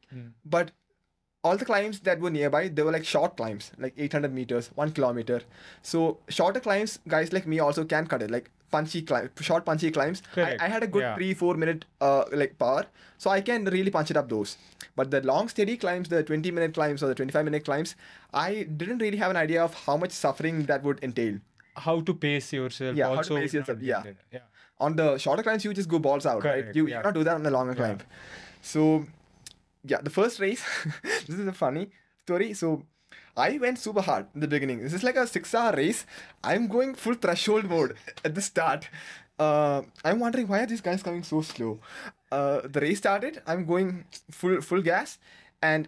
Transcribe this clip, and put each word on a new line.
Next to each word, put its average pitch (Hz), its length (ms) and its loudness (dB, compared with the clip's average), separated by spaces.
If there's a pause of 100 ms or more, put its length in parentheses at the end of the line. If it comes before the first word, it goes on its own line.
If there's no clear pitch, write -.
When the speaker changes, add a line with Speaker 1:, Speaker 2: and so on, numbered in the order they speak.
(120)
Speaker 1:
Hmm. 123 160 -14 (160)
Speaker 2:
but 165 280 0 (720)
all 170 140 4
the 247 80 -6
climbs 208 360 0
that 175 180 2
were 175 100 -2
nearby, 147 380 2
they 151 160 0
were, 160 80 2
like, 160 140 -2
short 165 320 2
climbs, 110 400 -8
like, 127 200 -6
eight 143 140 -4
hundred 147 220 0
meters, 120 420 -2
one 151 160 0
kilometer. 120 500 0 (400)
So 165 460 0
shorter 185 320 2
climbs, 214 480 0
guys 156 240 2
like 185 160 -2
me 156 120 0
also 151 260 2
can 160 220 0
cut 127 140 0
it, 107 100 -4
like, 120 180 -4 (220)
punchy 156 300 0
climb, 127 280 0 (100)
short 165 260 0
punchy 160 240 0
climbs. 156 320 0 (100)
I, - 40 -16
Speaker 1:
Correct. 170 260 0
Speaker 2:
I 170 60 2
had 220 160 -2
a 220 40 0
good 196 140 2
Speaker 1:
Yeah. 117 140 0
Speaker 2:
three, 185 180 0
four 175 220 2
minute, 160 300 -2 (160)
uh, 139 300 6
like, 139 280 0
power. 131 260 2 (320)
So - 120 -2
I 196 120 2
can 226 240 -2
really 190 260 0
punch 160 200 0
it 156 60 0
up 131 120 2
those. 107 280 -2 (380)
But 135 160 0
the 135 100 2
long 147 280 2
steady 220 280 -2
climbs, 180 320 -2
the 165 140 2
twenty 156 280 -2
minute 165 220 0
climbs 147 300 0
or 139 40 2
the 127 80 0
twenty-five 139 300 0
minute 147 200 -2
climbs, 151 300 -4 (380)
I 196 300 -2
didn't 175 360 -6
really 208 180 0
have 190 140 0
an 180 60 -2
idea 165 260 2
of 165 100 0
how - 240 -2
much 175 140 -4
suffering 156 540 -2
that 139 180 0
would 143 200 -2
entail. 117 360 -2 (360)
Speaker 1:
How 165 260 0
to 175 120 0
pace 143 400 -2
yourself 131 420 -4
Speaker 2:
Yeah, 135 100 2
how 131 60 2
to 135 60 0
Speaker 1:
also - 200 -2
Speaker 2:
pace 143 160 -2
Speaker 1:
would 147 60 0
not 135 80 -4
Speaker 2:
yourself, 117 120 -4
Speaker 1:
be 131 60 -8
Speaker 2:
yeah. 113 160 0
Speaker 1:
there. 101 140 -14 (160)
Yeah. 123 80 -12 (400)
Speaker 2:
On 156 160 0
the 151 220 4
shorter 160 260 0
climbs, 220 220 0
you 208 80 -4
just 185 160 -4
go 165 100 4
balls 143 260 2
out, 117 180 2
right? 139 200 0
Speaker 1:
Correct, 104 120 -8
Speaker 2:
You, 156 120 4
Speaker 1:
yeah. 120 100 -4
Speaker 2:
you 110 40 -4
cannot 196 120 2
do 156 120 2
that 165 100 2
on 151 100 -2
a 147 60 2
longer 127 220 0
Speaker 1:
Yeah. 127 120 0
Speaker 2:
climb. 101 140 -2 (640)
So, 156 440 2 (800)
yeah, 139 180 0
the 151 80 -6
first 220 300 2
race, 196 240 -2 (300)
<laughs> - 100 -16
this 190 340 -4
is 202 100 -2
a 185 60 -4
funny 156 380 -2 (320)
story. 202 300 0
So, 160 300 0 (520)
I 180 220 2
went 247 220 0
super 208 220 2
hard 120 320 2
in 143 80 -8
the 151 60 4
beginning. 139 340 0
This 139 120 -4
is 185 100 -2
like 254 140 2
a 247 100 6
six-hour 226 480 2
race. 156 300 2 (380)
I'm 208 240 2
going 254 280 2
full 233 200 -2
threshold 208 500 2
mode 165 300 2 (140)
<laughs> - 160 -6
at 156 100 -2
the 202 60 -2
start. 156 480 0 (480)
Uh, 147 460 4 (200)
I'm 196 160 2
wondering, 240 280 0
why 202 140 2
are 247 40 0
these 226 160 -4
guys 190 220 -2
coming 175 200 -4
so 156 180 0
slow? 113 380 -4 (520)
Uh, 139 340 0
the 143 160 -2
race 170 160 2
started. 208 500 -2
I'm 170 180 -2
going 180 380 0 (280)
full, 180 300 0
full 180 200 0
gas, 165 360 0 (440)
and 156 260 2